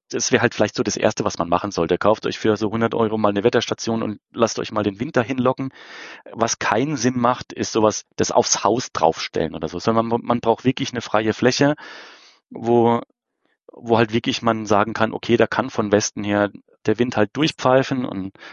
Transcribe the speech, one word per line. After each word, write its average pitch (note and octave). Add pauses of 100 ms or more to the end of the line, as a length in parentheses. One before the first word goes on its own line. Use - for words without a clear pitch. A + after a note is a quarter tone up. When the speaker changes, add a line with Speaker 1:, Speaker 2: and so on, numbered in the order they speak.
(100)
Speaker 1:
das -
wäre A2+
halt A#2
vielleicht G#2+
so B2+
das G#2
Erste, G#2+
was G2
man F2
machen F2+
sollte. F2
Kauft G#2
euch -
für A2
so G2+
hundert A2+
Euro A2
mal G#2+
eine G2+
Wetterstation A2+
und G#2+ (140)
lasst A2+
euch A#2
mal G#2+
den G2+
Winter C3
hinlocken. C3 (640)
Was A2+
keinen C3+
Sinn B2
macht, B2
ist -
sowas, G#2+ (120)
das -
aufs -
Haus A2+
draufstellen D#2+
oder D#2+
so, F2
sondern A2+
man, A#2
man A#2+
braucht -
wirklich C3
eine A#2+
freie G#2+
Fläche, C#3+ (720)
wo, A#2 (720)
wo A#2
halt A2+
wirklich A#2+
man A2
sagen G#2+
kann, G#2+
okay, -
da A2+
kann B2+
von G#2
Westen G#2
her G2+ (360)
der A2
Wind B2
halt G#2+
durchpfeifen C3+
und F#2+
Speaker 2:
Genau. - (200)